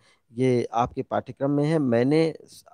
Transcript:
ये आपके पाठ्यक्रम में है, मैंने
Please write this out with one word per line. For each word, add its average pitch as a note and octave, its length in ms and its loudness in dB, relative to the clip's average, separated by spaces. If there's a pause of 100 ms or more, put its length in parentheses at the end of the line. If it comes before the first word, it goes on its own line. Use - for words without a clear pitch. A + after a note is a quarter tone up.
(340)
ये B2 400 0
आपके B2 280 -2
पाठ्यक्रम B2 500 -4
में C#3+ 140 0
है, D#3+ 140 0
मैंने C#3 560 2 (380)